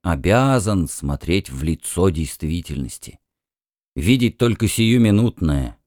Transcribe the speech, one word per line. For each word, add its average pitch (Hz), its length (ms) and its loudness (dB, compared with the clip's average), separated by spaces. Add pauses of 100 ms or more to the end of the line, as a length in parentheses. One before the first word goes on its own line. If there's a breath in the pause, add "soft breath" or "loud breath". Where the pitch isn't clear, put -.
обязан 95 840 2
смотреть 71 640 -4
в 67 100 -8
лицо 82 480 -2
действительности, 76 1080 -6 (760)
видеть 117 420 2
только 113 300 0
сиюминутное. 107 1200 2